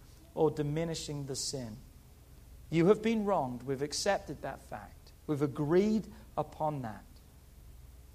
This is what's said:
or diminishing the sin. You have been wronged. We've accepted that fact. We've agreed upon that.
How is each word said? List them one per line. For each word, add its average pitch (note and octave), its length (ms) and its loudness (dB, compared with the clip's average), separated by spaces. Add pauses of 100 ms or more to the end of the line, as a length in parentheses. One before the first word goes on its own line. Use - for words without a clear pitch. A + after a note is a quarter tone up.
(360)
or D#3 160 6
diminishing D3+ 760 -2
the C3+ 100 -6
sin. A#2+ 420 -6 (920)
You E3 180 6
have G#3 140 8
been A3 240 2
wronged. C3 380 0
We've C3 180 -2
accepted D3+ 600 -2
that C3+ 180 -6
fact. - 520 -14 (120)
We've D3 160 0
agreed E3+ 640 2 (320)
upon D3+ 460 -4
that. G#2 180 -8 (1120)